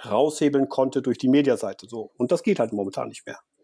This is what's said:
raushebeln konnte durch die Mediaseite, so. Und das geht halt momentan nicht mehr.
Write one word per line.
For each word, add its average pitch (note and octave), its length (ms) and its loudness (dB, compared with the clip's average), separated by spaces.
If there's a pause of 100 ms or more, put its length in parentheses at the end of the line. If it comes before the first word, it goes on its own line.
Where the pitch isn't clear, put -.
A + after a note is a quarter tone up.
raushebeln C#3+ 600 2
konnte C3 340 0
durch B2 160 0
die C3 100 0
Mediaseite, B2+ 600 2
so. A2+ 280 -12
Und - 140 0
das F3 140 0
geht G3+ 160 2
halt A#2 120 0
momentan G2 360 -4
nicht - 180 -16
mehr. - 140 -12 (240)